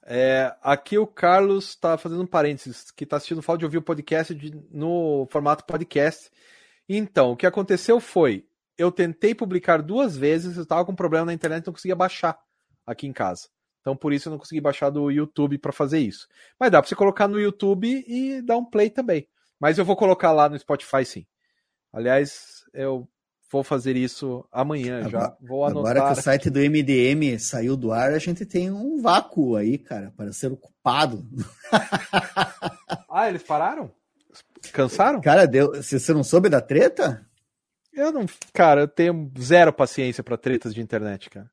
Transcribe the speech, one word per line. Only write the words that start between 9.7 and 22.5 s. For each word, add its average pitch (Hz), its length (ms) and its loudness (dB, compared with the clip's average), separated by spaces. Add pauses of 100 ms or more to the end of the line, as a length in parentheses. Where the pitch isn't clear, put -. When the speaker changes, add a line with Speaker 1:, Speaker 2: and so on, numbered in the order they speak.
Speaker 1:
duas 196 340 -2
vezes, 165 400 0
eu 180 80 -8
tava 165 200 0
com 185 100 -8
problema 165 320 0
na 170 80 -4
internet, 160 320 -6
não 175 80 -10
conseguia 180 220 -6
baixar 180 420 -2 (480)
aqui 120 200 -10
em 135 60 -10
casa. 92 360 -6 (320)
Então, 135 160 -4
por 147 160 -2
isso 143 160 -4
eu - 20 -10
não 156 80 -12
consegui 156 220 -8
baixar 143 300 0
do 143 200 -2
YouTube 147 480 -2
pra 143 140 -6
fazer 147 260 0
isso. 113 280 -4 (320)
Mas 254 120 4
dá 165 100 8
pra - 80 0
você 202 60 -4
colocar 202 340 2
no 208 120 -2
YouTube 208 680 -2
e 262 360 -6
dar 233 140 0
um 240 80 -2
play 220 240 2
também. 214 400 -2 (320)
Mas 156 160 2
eu 190 80 2
vou 185 120 2
colocar 185 360 4
lá 151 160 6
no 147 100 -4
Spotify, 131 460 -2
sim. - 220 -16 (680)
Aliás, 131 800 -2